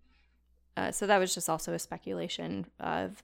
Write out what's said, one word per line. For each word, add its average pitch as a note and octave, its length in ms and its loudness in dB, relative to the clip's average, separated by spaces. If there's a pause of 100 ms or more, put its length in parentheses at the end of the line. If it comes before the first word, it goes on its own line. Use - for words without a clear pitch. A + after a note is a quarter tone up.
(760)
uh, F#3 160 0
so - 140 -2
that G3+ 140 8
was F#3 160 2
just E3+ 120 -4
also E3 260 0
a E3+ 60 -2
speculation F3 880 -4 (140)
of F#3 440 -2